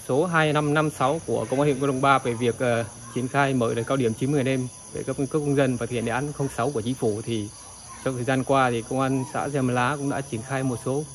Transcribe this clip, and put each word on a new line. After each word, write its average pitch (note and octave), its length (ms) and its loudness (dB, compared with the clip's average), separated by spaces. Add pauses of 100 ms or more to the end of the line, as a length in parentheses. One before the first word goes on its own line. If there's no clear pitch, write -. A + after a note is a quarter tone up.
số D3 200 4
hai D#3+ 260 4
năm D3 220 2
năm D#3 160 4
sáu C#3+ 360 0
của A2+ 240 0
Công C3 100 2
an D3 80 4
huyện C3 100 2
Krongpa C3+ 400 4
về B2 160 -2
việc, A#2 240 0
ờ, A#2 260 2 (300)
triển B2 140 -2
khai C#3 260 2
mở A#2+ 200 2
đợt A#2 120 -2
cao C3+ 100 0
điểm A#2 180 2
chín C3 180 -2
mươi C#3 120 2
ngày C3 120 0
đêm B2+ 120 -4 (240)
về G2 100 -6
cấp C3 160 -6
căn C#3 80 -2
cước D3+ 160 -2
công C#3+ 140 0
dân C3 200 4
và A#2 100 -4
thực A#2+ 80 -6
hiện A2+ 100 -2
đề A#2 80 -2
án C3+ 200 -2
không C#3 240 -2
sáu A#2+ 140 0
của B2+ 120 -2
Chính B2 120 -2
phủ, A2 300 0
thì A2 240 -4 (560)
trong C3 100 -2
thời A#2+ 100 -4
gian C3 200 0
qua C3+ 260 4
thì A#2 120 -2
Công C3 180 -2
an C3 320 0
xã A2 220 -2
Yam B2+ 140 0
Lá B2 280 0
cũng C#3+ 140 -4
đã C#3 100 -2
triển A#2+ 220 -6
khai C3+ 200 -4
một C3 220 0
số C#3 200 -2 (100)